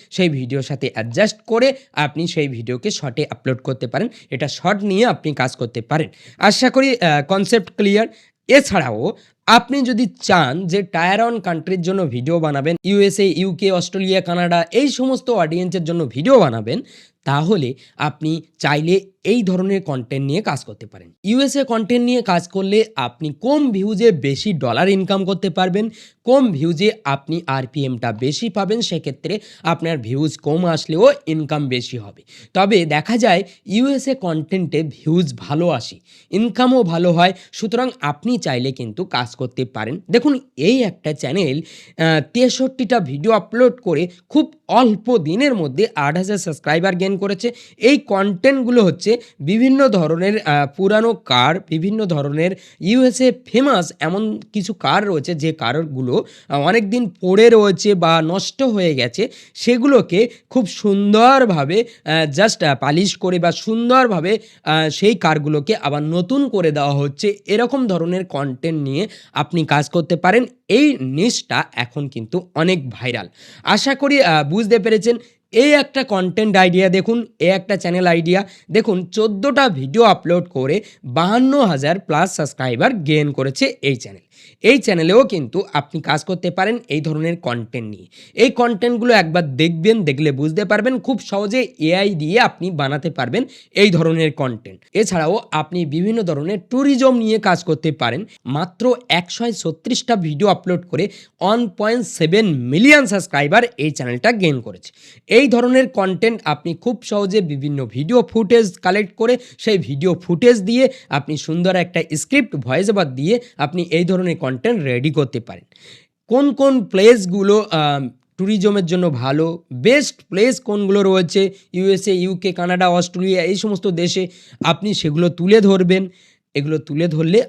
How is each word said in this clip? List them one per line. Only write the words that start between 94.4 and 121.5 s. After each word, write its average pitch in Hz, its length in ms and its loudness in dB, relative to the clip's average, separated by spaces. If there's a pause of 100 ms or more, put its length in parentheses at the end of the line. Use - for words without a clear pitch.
এছাড়াও 180 480 0 (120)
আপনি 165 320 -4
বিভিন্ন 185 380 -2
ধরনের 170 360 -4
ট্যুরিজম 262 580 2
নিয়ে 220 220 0
কাজ 185 260 0
করতে 156 280 -2
পারেন। 127 340 -4 (180)
মাত্র 180 500 -2 (140)
একশো 180 440 -4
ছত্রিশটা 208 640 -4
ভিডিও 160 320 0
আপলোড 180 400 0
করে 185 200 -2 (320)
ওয়ান 220 280 0
পয়েন্ট 220 380 -2
সেভেন 185 400 2
মিলিয়ন 185 600 4
সাবস্ক্রাইবার 175 560 0 (140)
এই 151 140 -2
চ্যানেলটা 123 420 -2
গেইন 165 280 0
করেছে। 95 320 -16 (340)
এই 247 220 4
ধরনের 247 400 2
কনটেন্ট 190 560 -2
আপনি 160 300 -4
খুব 233 280 -6
সহজে 202 380 -2
বিভিন্ন 143 460 -4
ভিডিও 160 360 0
ফুটেজ 226 560 2
কালেক্ট 196 360 -2
করে 247 240 0 (200)
সেই 214 200 0
ভিডিও 143 360 -2
ফুটেজ 196 480 2
দিয়ে 247 260 2 (200)
আপনি 147 280 -4
সুন্দর 175 400 -2
একটা 175 260 -2 (140)
স্ক্রিপ্ট 240 400 -2
ভয়েস 143 340 -2
ওভার 170 240 0
দিয়ে 175 260 0 (180)
আপনি 156 240 -4
এই 170 220 0
ধরনের 180 320 -2
কনটেন্ট 151 460 -4
রেডি 131 280 -2
করতে 131 300 -2
পারেন। 92 240 -18 (600)
কোন 277 260 2
কোন 262 320 2
প্লেসগুলো, 202 880 4
আহ, 143 380 0
ট্যুরিজমের 202 800 -2
জন্য 175 240 0
ভালো, 147 640 -2
বেস্ট 220 560 2
প্লেস 214 320 0
কোনগুলো 202 420 0
রয়েছে 190 520 0 (180)